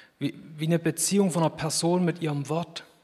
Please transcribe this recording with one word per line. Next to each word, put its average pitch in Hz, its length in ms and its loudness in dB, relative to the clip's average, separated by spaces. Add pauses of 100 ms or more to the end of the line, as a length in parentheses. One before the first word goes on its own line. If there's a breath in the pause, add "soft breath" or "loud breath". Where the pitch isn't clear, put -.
(180 loud breath)
wie, - 160 -4 (220)
wie 151 100 -4
eine 165 140 2
Beziehung 190 500 2
von 170 140 2
einer 151 100 2
Person 170 500 0
mit 165 160 -2
ihrem 147 280 -4
Wort 165 340 -6 (220)